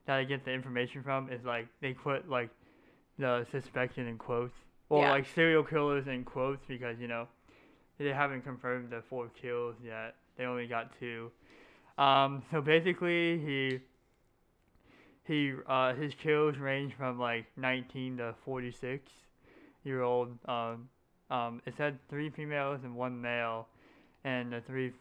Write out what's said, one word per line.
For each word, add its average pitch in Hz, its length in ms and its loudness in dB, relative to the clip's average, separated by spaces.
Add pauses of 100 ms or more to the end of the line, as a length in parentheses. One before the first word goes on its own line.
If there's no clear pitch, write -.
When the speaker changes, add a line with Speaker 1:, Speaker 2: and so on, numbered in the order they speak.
Speaker 1:
that 139 120 2
I 135 60 2
get 131 220 -4
the 131 60 -4
information 127 500 -2
from 135 300 -2
is, 123 120 -8
like, 117 240 -2 (140)
they 131 120 -2
put, 139 360 -2
like, 123 200 0 (680)
the 123 340 2
suspected 127 560 -2
in 113 120 -6
quotes. 123 340 -2 (360)
Or, 147 140 8
Speaker 2:
Yeah. 135 80 6
Speaker 1:
like, 139 220 4
serial 165 300 6
killers 147 440 2
in 127 160 -4
quotes 135 440 -2
because, 120 320 -6
you 123 80 -6
know, 117 200 -4 (720)
they 143 160 0
haven't 139 300 0
confirmed 123 480 -4
the 117 180 -8
four 120 200 -6 (120)
kills 120 420 -4
yet. 113 320 -10 (220)
They 127 80 -4
only 123 220 -4
got 117 320 -4
two. 117 320 -6 (640)
Um, 139 540 6
so 160 100 2
basically, 170 800 4
he, 135 400 0 (1400)
he, 147 300 0 (140)
uh, 131 260 4
his 143 220 -4
kills 151 420 4
range 139 380 -2
from, 127 240 -2
like, 117 260 0 (120)
nineteen 127 600 -2
to 117 160 -4 (100)
forty-six 127 680 -6 (720)
year 131 180 -2
old. 123 360 2 (100)
Um, 117 420 -4 (400)
um, 120 360 -2
it 127 120 -8
said 147 200 0 (120)
three 147 200 -6
females 143 540 -4
and 123 120 -10
one 123 260 -4
male, 117 460 -2 (560)
and 123 280 -2
the 120 100 -4
three 131 400 -4